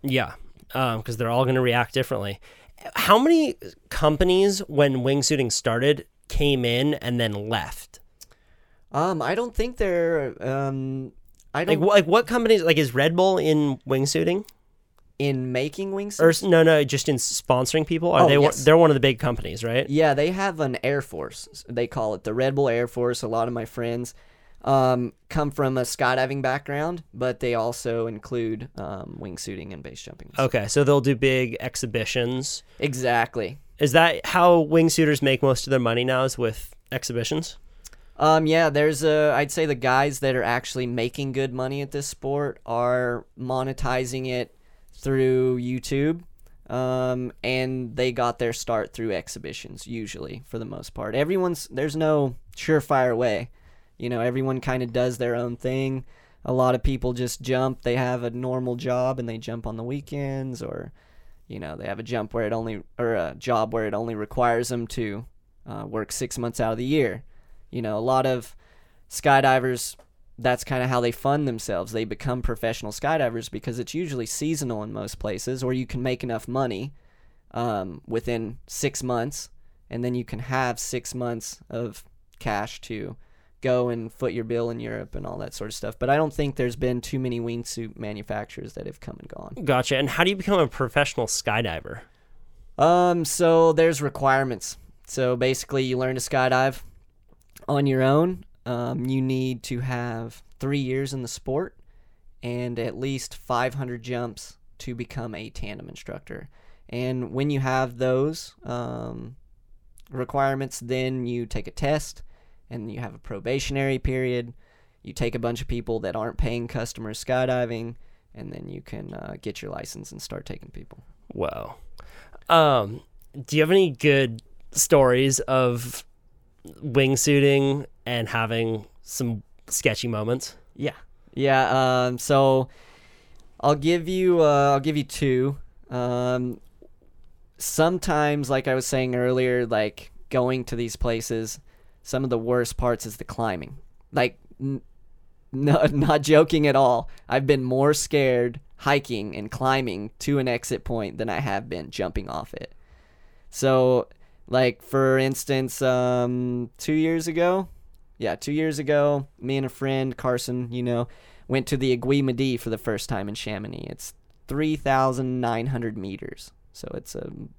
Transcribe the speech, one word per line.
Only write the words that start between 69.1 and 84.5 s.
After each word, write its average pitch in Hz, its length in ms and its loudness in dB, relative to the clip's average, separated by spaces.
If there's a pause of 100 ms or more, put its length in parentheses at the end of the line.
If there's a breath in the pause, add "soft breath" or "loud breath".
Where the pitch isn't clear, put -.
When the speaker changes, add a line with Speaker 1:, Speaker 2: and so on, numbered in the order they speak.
Speaker 2:
skydivers, 131 840 2 (420)
that's 123 260 0
kinda 127 240 -2
how 127 120 2
they 120 120 2
fund 143 340 0
themselves. 110 460 -4
They 110 120 -2
become 123 380 -4
professional 113 500 -2
skydivers 127 580 -2
because 117 280 -8
it's - 160 -8
usually 143 320 -4
seasonal 143 560 -4
in 110 100 -10
most 104 260 -10
places, 110 440 -6
or 131 100 -2
you 127 140 -4
can - 160 -6
make 127 220 -4
enough 117 240 -6
money, 127 440 -4 (600)
um, 101 540 -4
within 113 600 -4
six - 360 -6
months, 123 480 -6 (400)
and 120 140 -6
then 123 100 -2
you 123 100 -4
can - 160 -10
have 127 400 -2
six - 340 -8
months 120 460 -8 (100)
of 113 340 -8 (340)
cash 107 420 -6
to 104 360 -10 (440)
go 127 300 2
and 113 220 -6
foot 127 200 -4
your 113 120 -4
bill 117 260 -2